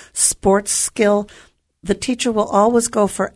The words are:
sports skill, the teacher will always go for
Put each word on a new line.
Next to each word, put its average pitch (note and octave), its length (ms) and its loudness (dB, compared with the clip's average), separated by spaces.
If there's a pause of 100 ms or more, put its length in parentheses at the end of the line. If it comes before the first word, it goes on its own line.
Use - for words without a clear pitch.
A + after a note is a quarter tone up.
(140)
sports - 580 0
skill, G#3 560 0 (540)
the G3+ 120 -4
teacher A#3+ 380 -4
will G#3+ 140 0
always A#3 420 2
go G#3 180 0
for F#3+ 300 -6